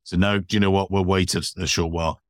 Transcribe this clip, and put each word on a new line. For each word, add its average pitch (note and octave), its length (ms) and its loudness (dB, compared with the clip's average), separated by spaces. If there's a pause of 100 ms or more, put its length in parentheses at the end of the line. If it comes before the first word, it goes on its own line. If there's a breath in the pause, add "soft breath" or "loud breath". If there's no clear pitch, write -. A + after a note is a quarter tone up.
So - 120 -8
no, G2+ 240 2
do F#2+ 160 -6
you G#2 60 2
know G2 100 4
what? G2 180 2
We'll F#2+ 140 0
wait F#2 320 2
a, E2+ 80 -2 (140)
a F#2 100 -4
short E2 240 0
while. E2 380 -4